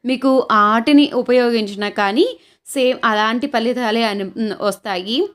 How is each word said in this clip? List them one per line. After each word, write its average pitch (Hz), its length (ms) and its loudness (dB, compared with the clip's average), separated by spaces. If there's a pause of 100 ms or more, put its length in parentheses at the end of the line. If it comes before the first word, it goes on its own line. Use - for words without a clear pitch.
మీకు 262 420 0
ఆటిని 226 600 4 (100)
ఉపయోగించినా 220 680 0 (120)
కానీ 214 240 2 (480)
సేమ్ 254 260 0 (120)
అలాంటి 226 420 -2
ఫలితాలే 233 580 -2
అని, 202 120 -6
ఉమ్, 208 280 -6 (100)
వస్తాయి. 202 560 -4 (180)